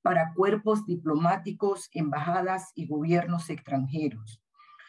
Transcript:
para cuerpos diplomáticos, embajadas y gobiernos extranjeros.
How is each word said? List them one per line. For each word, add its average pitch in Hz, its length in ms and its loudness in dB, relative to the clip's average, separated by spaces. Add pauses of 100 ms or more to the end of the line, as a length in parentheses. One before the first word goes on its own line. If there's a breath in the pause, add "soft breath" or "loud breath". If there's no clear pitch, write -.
para 165 320 2
cuerpos 208 520 2
diplomáticos, 180 1080 0
embajadas 175 840 -2
y 151 120 -8
gobiernos 170 640 0
extranjeros. 135 920 -4 (480 loud breath)